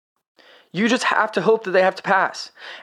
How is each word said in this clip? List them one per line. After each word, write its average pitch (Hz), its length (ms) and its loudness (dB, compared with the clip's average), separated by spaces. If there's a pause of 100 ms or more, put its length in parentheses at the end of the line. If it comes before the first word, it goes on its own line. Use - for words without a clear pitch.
(720)
You 214 180 -2
just 247 140 -2
have 214 300 2
to 202 80 -2
hope 214 220 2
that 185 80 -8
they 180 120 4
have 185 120 0
to - 80 -16
pass. 190 480 -2 (320)